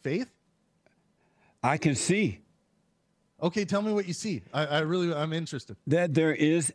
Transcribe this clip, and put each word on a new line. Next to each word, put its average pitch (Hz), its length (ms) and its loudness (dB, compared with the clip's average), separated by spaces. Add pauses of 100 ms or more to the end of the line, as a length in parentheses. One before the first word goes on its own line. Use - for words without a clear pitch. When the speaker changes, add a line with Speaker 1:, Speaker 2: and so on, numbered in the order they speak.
Speaker 1:
Faith? 170 280 -4 (1300)
Speaker 2:
I 135 160 2
can 147 180 2
see. 180 460 0 (1000)
Speaker 1:
Okay, 175 240 0
tell 202 160 -2
me 214 100 -2
what 202 160 -2
you 175 60 -6
see. 160 300 -6 (100)
I, 147 120 0
I 147 140 0
really, 170 340 0
I'm 156 200 -4
interested. 160 420 -8 (120)
Speaker 2:
That 165 260 2
there 160 200 4
is 156 420 2